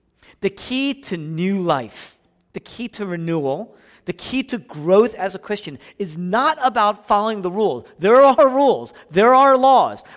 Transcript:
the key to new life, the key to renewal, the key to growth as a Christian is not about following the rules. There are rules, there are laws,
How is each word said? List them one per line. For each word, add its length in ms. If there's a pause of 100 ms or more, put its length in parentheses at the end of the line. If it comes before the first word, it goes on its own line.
(420)
the 100
key 420
to 240
new 420
life, 600 (340)
the 60
key 300
to 180
renewal, 680 (300)
the 80
key 300
to 160
growth 560
as 180
a 60
Christian 400 (180)
is 180
not 460
about 460
following 340
the 100
rules. 340 (120)
There 260
are 240
rules, 460 (160)
there 240
are 240
laws, 460 (140)